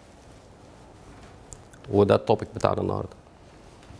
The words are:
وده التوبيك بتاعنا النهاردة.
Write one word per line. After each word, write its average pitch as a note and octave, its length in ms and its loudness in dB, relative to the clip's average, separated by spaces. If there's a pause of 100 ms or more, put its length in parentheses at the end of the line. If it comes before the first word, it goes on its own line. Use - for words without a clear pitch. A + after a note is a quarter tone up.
(1900)
وده G2+ 240 4
التوبيك - 400 0
بتاعنا - 260 0
النهاردة. G2 280 -6 (920)